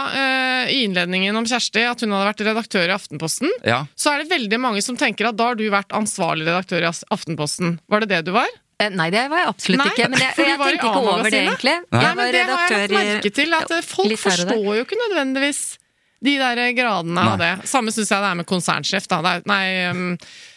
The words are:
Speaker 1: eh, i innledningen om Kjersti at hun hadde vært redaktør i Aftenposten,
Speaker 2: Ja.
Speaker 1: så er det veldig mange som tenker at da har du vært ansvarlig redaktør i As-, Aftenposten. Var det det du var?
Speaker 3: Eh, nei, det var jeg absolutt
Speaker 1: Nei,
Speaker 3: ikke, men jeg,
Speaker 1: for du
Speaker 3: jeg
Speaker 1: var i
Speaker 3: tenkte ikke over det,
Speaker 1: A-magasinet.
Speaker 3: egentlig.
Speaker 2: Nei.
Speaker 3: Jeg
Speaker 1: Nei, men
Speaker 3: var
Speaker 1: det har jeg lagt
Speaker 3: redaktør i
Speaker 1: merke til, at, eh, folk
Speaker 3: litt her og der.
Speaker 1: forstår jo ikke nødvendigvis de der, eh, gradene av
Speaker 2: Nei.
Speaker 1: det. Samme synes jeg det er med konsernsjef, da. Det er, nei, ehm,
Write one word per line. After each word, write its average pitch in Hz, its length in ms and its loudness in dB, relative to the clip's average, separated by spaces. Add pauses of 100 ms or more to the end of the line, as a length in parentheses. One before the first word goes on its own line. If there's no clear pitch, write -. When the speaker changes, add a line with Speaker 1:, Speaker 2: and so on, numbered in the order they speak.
Speaker 1:
eh, 262 640 0
i 269 160 2
innledningen 185 500 0
om 226 80 0
Kjersti 226 440 0
at 240 120 -6
hun 226 100 -2
hadde 196 220 0
vært 208 140 -6
redaktør 214 420 0
i 190 60 2
Aftenposten, 160 540 -4 (140)
Speaker 2:
Ja. 123 220 0 (100)
Speaker 1:
så 294 200 2
er 294 80 -2
det 311 80 -10
veldig 233 280 0
mange 226 220 0
som 247 160 -6
tenker 220 300 0
at 233 100 -2
da 226 140 2
har 240 40 -2
du 214 140 -2
vært 202 240 -2
ansvarlig 165 540 0
redaktør 175 340 0
i 170 80 2
As-, - 220 -8
Aftenposten. 165 760 -2
Var 214 140 2
det 220 80 -2
det 170 160 0
du 180 60 -4
var? 247 160 2 (320)
Speaker 3:
Eh, 208 100 2
nei, 175 220 0
det 240 180 0
var 311 160 0
jeg - 20 0
absolutt 196 300 0
Speaker 1:
Nei, 285 160 2
Speaker 3:
ikke, 240 160 2
men 254 100 2
jeg, 254 160 0
Speaker 1:
for - 80 2
du 277 60 4
Speaker 3:
jeg 285 100 0
Speaker 1:
var 277 80 2
i 269 40 2
Speaker 3:
tenkte 254 180 0
ikke 202 80 2
over 180 320 2
det, 208 40 0
Speaker 1:
A-magasinet. 196 140 2
Speaker 3:
egentlig. 285 300 0 (140)
Speaker 2:
Nei. 120 100 4
Speaker 3:
Jeg - 0 -
Speaker 1:
Nei, 330 140 4
men - 20 -4
Speaker 3:
var 247 140 0
Speaker 1:
det - 40 0
har - 120 4
jeg - 20 -4
lagt 349 220 2
Speaker 3:
redaktør 302 180 0
i 392 160 2
Speaker 1:
merke 208 280 0
til, 302 200 2
at, 320 180 0
eh, 330 100 0
folk 370 280 0
Speaker 3:
litt 220 140 -2
her 196 80 2
og 175 60 2
der. 175 80 0 (100)
Speaker 1:
forstår 208 200 0
jo 233 100 0
ikke 453 200 -2
nødvendigvis 277 720 -2 (480)
de 285 140 4
der, 247 180 2
eh, 247 160 2
gradene 185 460 0
av 185 180 4
Speaker 2:
Nei. 170 180 2
Speaker 1:
det. 196 120 -12
Samme 226 240 0
synes 214 180 -2
jeg 202 140 2
det 196 80 0
er 175 40 -2
med 170 120 -4
konsernsjef, 175 600 -2
da. 170 140 0
Det 180 140 2
er, 175 100 -6
nei, 196 200 2 (200)
ehm, 180 320 -2 (400)